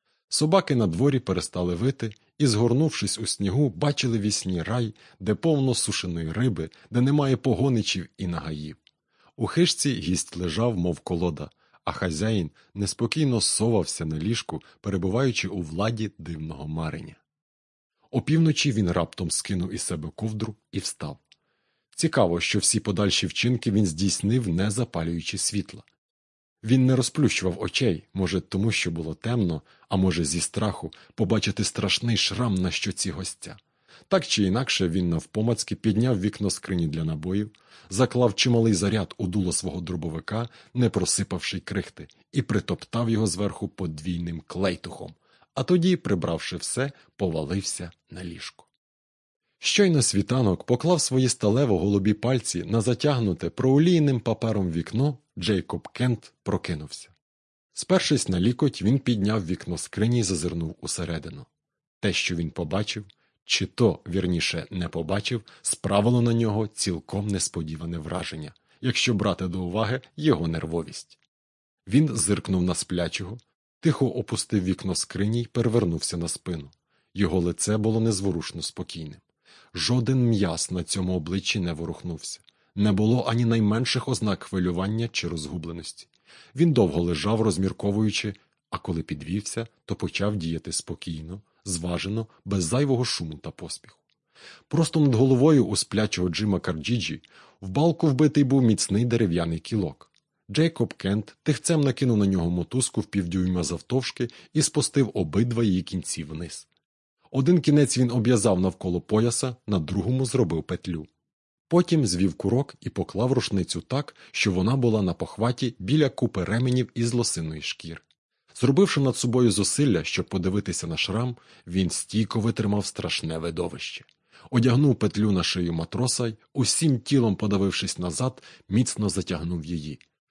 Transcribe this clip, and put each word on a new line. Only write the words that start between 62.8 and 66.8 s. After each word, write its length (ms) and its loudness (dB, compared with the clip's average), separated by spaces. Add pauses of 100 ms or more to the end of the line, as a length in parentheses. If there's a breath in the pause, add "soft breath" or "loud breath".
чи 200 -2
то, 420 2
вірніше, 640 -2
не 160 -4
побачив, 540 -4 (200 loud breath)
справило 600 2
на 120 4
нього 340 2
цілком 600 -4